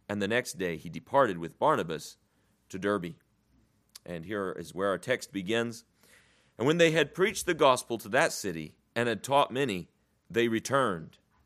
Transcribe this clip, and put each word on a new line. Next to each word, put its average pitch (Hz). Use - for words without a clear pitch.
and 104
the 98
next 120
day 87
he 78
departed 95
with 82
Barnabas 92
to 98
Derbe. 92
And 85
here 98
is 78
where 95
our 92
text 123
begins. 113
And 117
when 160
they 165
had 156
preached 196
the 180
gospel 127
to 107
that 139
city, 82
and 120
had 110
taught 139
many, 113
they 117
returned 113